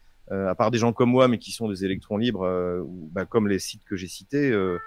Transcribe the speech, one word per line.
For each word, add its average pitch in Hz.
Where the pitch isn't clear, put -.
euh, 98
à 92
part 110
des 117
gens 113
comme 123
moi, 127
mais 117
qui -
sont 113
des 95
électrons 95
libres, 107
euh, 90
ou, 80
bah, 92
comme 110
les 98
sites -
que -
j'ai 92
cités, 143
euh, 95